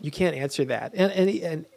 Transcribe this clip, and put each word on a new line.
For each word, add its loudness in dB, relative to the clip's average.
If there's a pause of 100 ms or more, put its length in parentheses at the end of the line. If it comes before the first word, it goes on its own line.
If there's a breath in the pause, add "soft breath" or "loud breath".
you -6
can't 0
answer -2
that. -2
And, 4
and, 4
and, -4 (120)